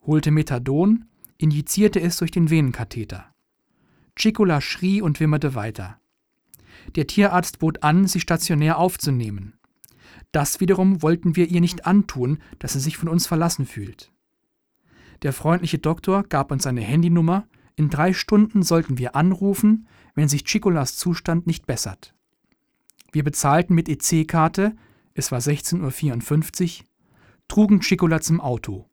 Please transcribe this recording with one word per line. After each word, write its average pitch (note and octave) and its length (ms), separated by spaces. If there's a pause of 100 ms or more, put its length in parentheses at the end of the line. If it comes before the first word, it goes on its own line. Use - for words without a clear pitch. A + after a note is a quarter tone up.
holte D3+ 280
Methadon, D3+ 760 (320)
injizierte E3 600
es E3+ 160
durch E3 140
den E3 200
Venenkatheter. B2 760 (880)
Ciccola G3+ 440
schrie G3 400
und D#3+ 180
wimmerte D3+ 360
weiter. G#2 440 (960)
Der D#3 120
Tierarzt F3+ 520
bot D#3+ 240
an, E3+ 240
sie F3 140
stationär D#3+ 580
aufzunehmen. A#2 760 (760)
Das C#3+ 280
wiederum F#3+ 420
wollten E3 340
wir F3 120
ihr F3 120
nicht F3 260
antun, D#3 520 (200)
dass - 140
sie C#3 80
sich D3 160
von E3 120
uns E3 180
verlassen E3 400
fühlt. - 460 (1080)
Der C#3+ 100
freundliche E3 460
Doktor F#3 440
gab C#3 280
uns C#3 120
seine B2+ 180
Handynummer, E3+ 680 (300)
in D3+ 140
drei F3 220
Stunden G#3 500
sollten D#3+ 360
wir B2 180
anrufen, G3 680 (280)
wenn D3 140
sich C#3+ 180
Ciccolas F3 500
Zustand E3+ 500
nicht - 200
bessert. - 480 (1000)
Wir D3+ 100
bezahlten D3+ 520
mit E3 140
E-C-Karte, E3 840 (400)
es - 160
war B2 100
sechzehn D3 420
Uhr C3 80
vierundfünfzig, D3+ 960 (640)
trugen G#3 340
Ciccola E3 380
zum D#3+ 200
Auto. A2 520